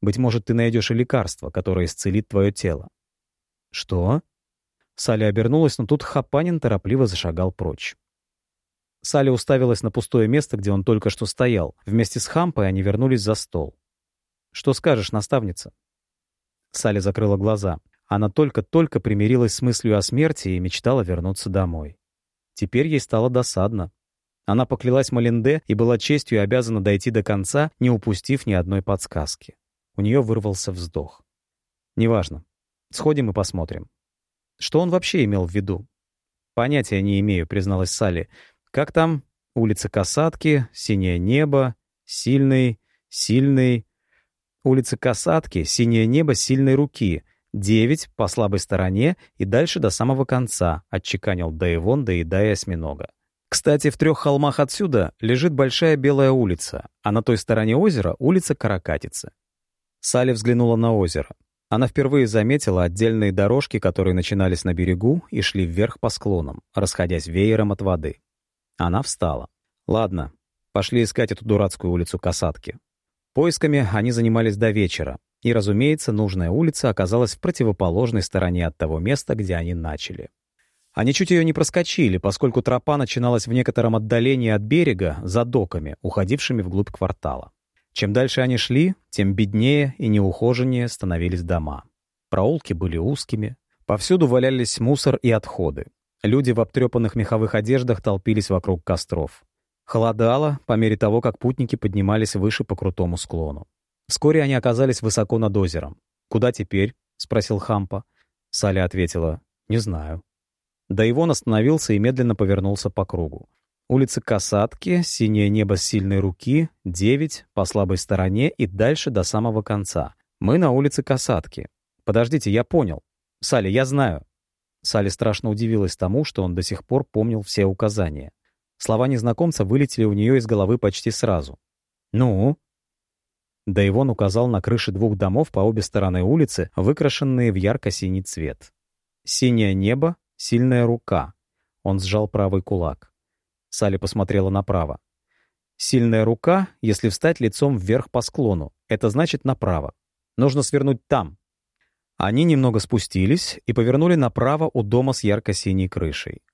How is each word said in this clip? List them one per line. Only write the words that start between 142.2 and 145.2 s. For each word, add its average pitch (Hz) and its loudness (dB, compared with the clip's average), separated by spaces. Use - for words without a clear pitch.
правый 98 0
кулак. 87 -6
Салли 98 -2
посмотрела 98 0
направо. 95 -2